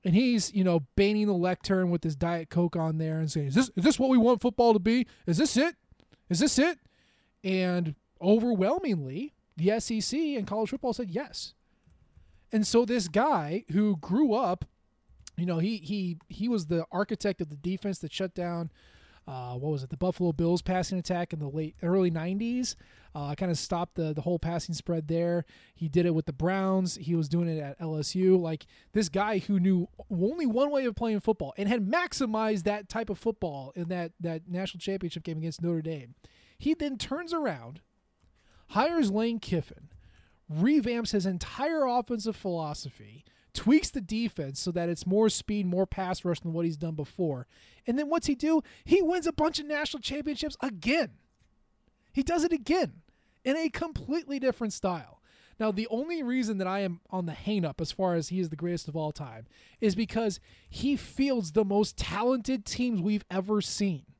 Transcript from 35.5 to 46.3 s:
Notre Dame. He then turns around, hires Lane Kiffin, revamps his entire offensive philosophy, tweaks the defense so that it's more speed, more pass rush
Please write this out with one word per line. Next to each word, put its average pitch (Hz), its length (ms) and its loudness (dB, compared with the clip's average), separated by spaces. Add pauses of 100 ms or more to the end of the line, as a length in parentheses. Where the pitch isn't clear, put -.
Notre 170 200 0
Dame. 147 340 -8 (420)
He 302 160 0
then 294 240 -4
turns 330 360 -6
around, 160 480 -4 (880)
hires 285 420 2
Lane 226 280 0
Kiffin, - 500 -6 (600)
revamps 233 600 2
his 196 140 2
entire 277 580 -2
offensive 240 540 -2
philosophy, 147 880 -8 (280)
tweaks 311 360 4
the 277 100 -4
defense 190 580 -4
so - 140 -2
that 170 160 -2
it's 170 180 -4
more 208 220 4
speed, 208 380 0
more 180 200 2
pass 185 380 -6
rush 175 160 0